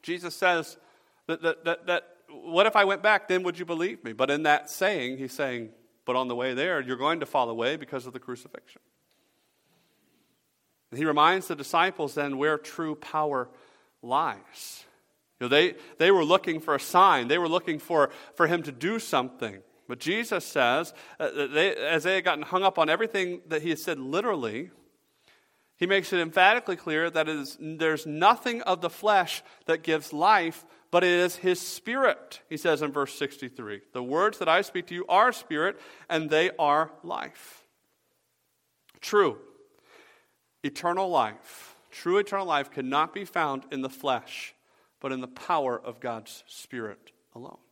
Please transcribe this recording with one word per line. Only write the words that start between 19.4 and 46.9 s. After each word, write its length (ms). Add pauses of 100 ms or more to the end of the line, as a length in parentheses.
But 120
Jesus 440
says, 500 (240)
uh, 140
that 220
they, 200
as 300
they 120
had 100
gotten 180
hung 200
up 140
on 120
everything 580
that 140
he 80
had 100
said 200
literally, 720 (1080)
he 100
makes 240
it 80
emphatically 560
clear 340
that 200
it 80
is, 240
there's 440
nothing 580
of 180
the 80
flesh 540 (240)
that 160
gives 280
life, 540 (260)
but 140
it 60
is 260
his 240
Spirit, 880
he 80
says 240
in 100
verse 260
sixty-three. 600 (140)
"The 100
words 360
that 100
I 120
speak 260
to 60
you 140
are 240
spirit, 480 (300)
and 200
they 300
are 320 (100)
life." 640 (1400)
True 400 (1200)
eternal 460
life, 680 (140)
true 300
eternal 260
life 240
cannot 460
be 100
found 460
in 100
the 80
flesh, 640 (460)
but 120
in 80
the 80
power 480
of 240
God's 460
Spirit 640 (220)